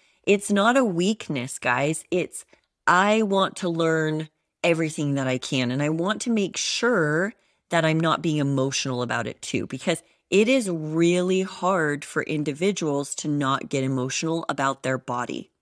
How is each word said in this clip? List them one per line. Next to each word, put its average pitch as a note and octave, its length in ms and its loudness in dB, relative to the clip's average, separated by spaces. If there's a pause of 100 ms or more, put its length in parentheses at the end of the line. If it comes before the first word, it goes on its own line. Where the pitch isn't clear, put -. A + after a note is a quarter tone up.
(240)
It's G3+ 280 2
not G#3 240 4
a C4+ 80 4
weakness, E3+ 760 -2
guys. C3+ 520 0
It's, - 320 -2 (440)
I G3+ 340 4
want G3 360 2
to F3+ 120 -4
learn D#3+ 580 0 (360)
everything D#3+ 500 0
that C3+ 140 0
I B2+ 100 0
can. B2+ 340 -2
And C3+ 100 -2
I D3+ 80 0
want F3+ 340 -2
to B3 60 -2
make G#3 280 0
sure F#3 760 0 (360)
that E3 160 2
I'm D#3+ 140 2
not D#3+ 220 0
being D#3 160 0
emotional C3+ 640 -2
about A#2 260 -4
it - 140 -12
too, - 260 -4
because E3 360 -4 (260)
it G#3+ 200 4
is B3+ 200 2
really F3 760 2
hard E3 600 0
for - 200 -4
individuals D3+ 920 -2
to D#3 140 -6
not C#3 400 0
get C3+ 160 0
emotional C3+ 640 -2
about C3+ 340 -2
their C3 140 0
body. - 540 -8 (100)